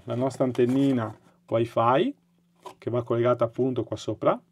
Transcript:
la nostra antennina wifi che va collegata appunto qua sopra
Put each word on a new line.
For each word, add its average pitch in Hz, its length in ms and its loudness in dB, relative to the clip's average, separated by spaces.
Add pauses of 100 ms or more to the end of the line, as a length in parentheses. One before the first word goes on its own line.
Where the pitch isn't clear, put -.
la 117 100 -6
nostra 131 280 -2
antennina 127 720 0 (320)
wifi 117 680 2 (640)
che - 120 -8
va 120 140 -2
collegata 117 400 0
appunto 123 400 -2
qua - 120 -8
sopra - 440 -2 (120)